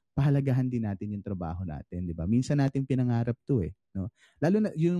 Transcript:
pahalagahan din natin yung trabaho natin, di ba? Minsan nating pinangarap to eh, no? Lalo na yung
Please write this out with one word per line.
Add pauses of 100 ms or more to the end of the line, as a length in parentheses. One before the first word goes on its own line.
(120)
pahalagahan
din
natin
yung
trabaho
natin,
di
ba?
Minsan
nating
pinangarap
to
eh, (240)
no? (280)
Lalo
na
yung